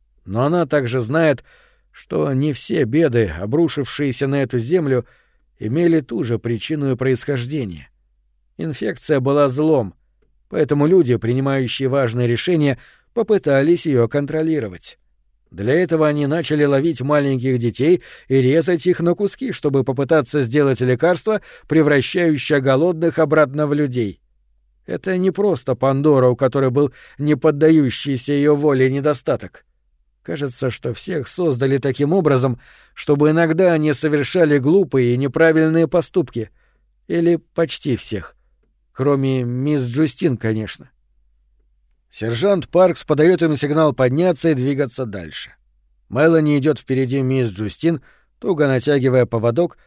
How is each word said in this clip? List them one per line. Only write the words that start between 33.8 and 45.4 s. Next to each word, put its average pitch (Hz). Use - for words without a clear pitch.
совершали 147
глупые 131
и -
неправильные 160
поступки. 151
Или 170
почти 147
всех. -
Кроме 135
мисс 131
Джустин, 139
конечно. 110
Сержант 131
Паркс 180
подает 160
им 156
сигнал 147
подняться 160
и 151
двигаться 131
дальше. 92